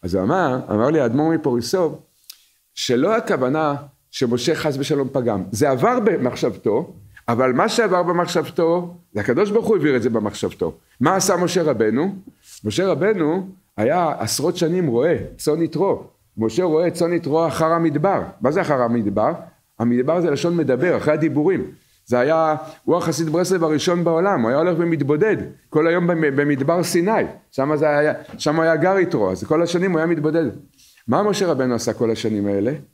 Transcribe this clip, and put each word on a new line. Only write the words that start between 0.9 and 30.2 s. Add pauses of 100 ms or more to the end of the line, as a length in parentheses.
לי
האדמו"ר
מפוריסוב, (720)
שלא
הכוונה (360)
שמשה
חס
ושלום
פגם.
זה
עבר
במחשבתו, (400)
אבל
מה
שעבר
במחשבתו, (180)
זה
הקדוש
ברוך
הוא
העביר
את
זה
במחשבתו. (280)
מה
עשה
משה
רבנו? (500)
משה
רבנו (280)
היה
עשרות
שנים
רועה, (220)
צאן
יתרו. (340)
משה
רואה
צאן
יתרו
אחר
המדבר. (180)
מה
זה
אחר
המדבר? (460)
המדבר
זה
לשון
מדבר,
אחרי
הדיבורים. (420)
זה
היה, (280)
הוא
החסיד
ברסלב
הראשון
בעולם,
הוא
היה
הולך
ומתבודד, (320)
כל
היום
במ-,
במדבר
סיני, (280)
שם
זה
היה, (260)
שם
היה
גר
יתרו,
אז
כל
השנים
הוא
היה
מתבודד. (640)